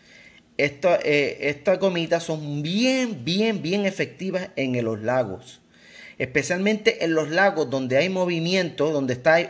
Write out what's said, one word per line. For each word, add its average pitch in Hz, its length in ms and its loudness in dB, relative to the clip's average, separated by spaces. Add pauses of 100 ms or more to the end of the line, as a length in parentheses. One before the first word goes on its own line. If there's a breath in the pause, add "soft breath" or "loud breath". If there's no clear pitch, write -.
(560 loud breath)
Esta, 143 460 2
eh, 143 480 0
estas 180 300 0
gomitas 170 420 0
son 151 400 -4
bien, 226 600 0
bien, 202 360 0
bien 185 240 -2
efectivas 185 720 -4
en 127 300 -2
los 110 180 -4
lagos. 110 580 -4 (560 loud breath)
Especialmente 180 880 0
en 165 100 0
los 156 140 0
lagos 160 400 2
donde 131 300 0
hay 165 100 4
movimiento, 175 840 0
donde 135 220 0
está, 160 360 4